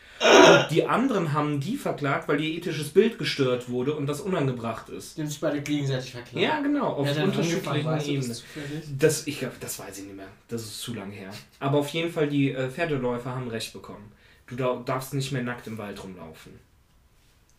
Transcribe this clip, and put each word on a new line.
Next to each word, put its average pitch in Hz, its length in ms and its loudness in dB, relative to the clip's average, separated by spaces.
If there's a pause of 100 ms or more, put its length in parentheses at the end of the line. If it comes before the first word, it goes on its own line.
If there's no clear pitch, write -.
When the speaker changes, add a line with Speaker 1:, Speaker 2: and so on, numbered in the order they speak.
(200)
Speaker 1:
Und - 520 10
die 160 160 4
anderen 180 460 2
haben 147 260 0
die 196 180 -4
verklagt, 160 500 -2
weil 151 140 2
ihr 160 160 -2
ethisches 151 320 -4
Bild 220 300 4
gestört 127 500 0
wurde 127 260 0
und 143 120 -4
das 143 140 -4
unangebracht 127 680 -2
ist. - 280 -14
Speaker 2:
Die 160 40 -4
haben 151 80 -4
sich 147 100 -10
beide 147 220 -2
gegenseitig 139 500 -2
verklagt. 120 320 -12
Speaker 1:
Ja, 302 160 0
genau, 285 280 0
auf 143 180 -2
Speaker 2:
Wer 143 80 2
hat 147 60 -2
denn - 100 2
Speaker 1:
unterschiedlichen 170 380 0
Speaker 2:
angefangen? 151 300 0
Weißt 147 100 -4
du 143 80 0
das 131 80 -2
Speaker 1:
Ebenen. 117 120 -6
Speaker 2:
zufällig? 151 480 -10 (140)
Speaker 1:
Das, 143 300 4
ich 147 120 -4
glaub, - 200 -6
das - 200 -8
weiß 98 200 -14
ich 98 60 -14
nicht 98 100 -14
mehr. 95 120 -14 (200)
Das 113 160 -6
ist - 180 -12
zu 117 120 -6
lange 101 200 -8
her. 98 160 -14 (300)
Aber 139 200 0
auf 143 100 -2
jeden 165 220 -2
Fall, 156 160 0
die, 139 240 2
äh, 131 180 -4
Pferdeläufer 127 640 -2
haben 123 120 -6
Recht 113 260 -6
bekommen. 101 380 -16 (360)
Du 123 80 -12
da-, 127 300 -2
darfst 131 280 -4
nicht 135 200 -2
mehr 123 100 -2
nackt 120 240 -8
im 110 100 -8
Wald 101 260 -10
rumlaufen. 85 500 -16 (1040)